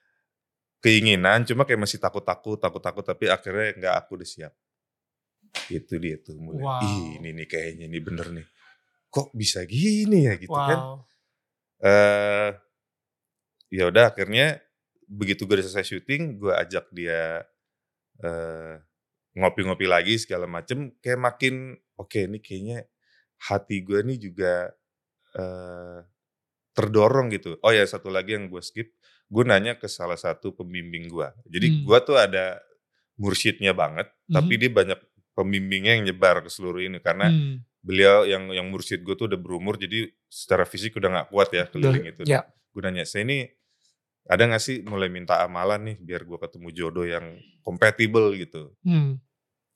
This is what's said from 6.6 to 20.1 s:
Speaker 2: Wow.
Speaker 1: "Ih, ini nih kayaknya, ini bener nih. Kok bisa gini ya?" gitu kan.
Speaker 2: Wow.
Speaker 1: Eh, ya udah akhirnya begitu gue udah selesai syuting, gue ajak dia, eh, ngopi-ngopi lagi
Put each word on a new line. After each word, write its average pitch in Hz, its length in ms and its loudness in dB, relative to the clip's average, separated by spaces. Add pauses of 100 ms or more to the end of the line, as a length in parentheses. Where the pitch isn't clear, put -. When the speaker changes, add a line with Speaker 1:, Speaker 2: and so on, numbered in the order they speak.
Speaker 2:
Wow. 131 180 -6
Speaker 1:
"Ih, 90 400 -6
ini 82 160 -14
nih 80 100 -12
kayaknya, 82 400 -10
ini 82 140 -8
bener 85 320 -10
nih. 80 140 -14 (600)
Kok 139 240 -4
bisa 104 320 -4
gini 202 640 2
ya?" 113 100 2
gitu 92 220 -8
kan. 143 240 0
Speaker 2:
Wow. 131 160 -12 (840)
Speaker 1:
Eh, 104 680 4 (1200)
ya 92 160 0
udah 107 240 6
akhirnya 120 480 0 (460)
begitu 101 400 -4
gue 98 160 2
udah 92 60 -4
selesai 95 200 -6
syuting, 135 520 -8
gue 101 160 -2
ajak 87 360 -4
dia, 82 540 -6 (760)
eh, 82 560 -10 (560)
ngopi-ngopi 92 540 -2
lagi 90 320 4